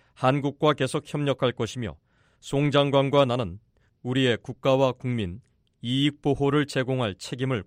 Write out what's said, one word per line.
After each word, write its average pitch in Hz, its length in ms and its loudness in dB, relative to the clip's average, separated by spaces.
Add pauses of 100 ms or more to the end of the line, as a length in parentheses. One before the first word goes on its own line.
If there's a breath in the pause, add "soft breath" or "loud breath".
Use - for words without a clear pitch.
(120)
한국과 143 600 0
계속 143 320 -4
협력할 139 460 -2
것이며 117 440 -6 (440)
송 143 300 0
장관과 139 540 4
나는 120 340 -2 (440)
우리의 123 400 2
국가와 131 500 0
국민 113 480 -6 (400)
이익 139 400 0
보호를 143 460 2
제공할 127 480 -2
책임을 127 520 -6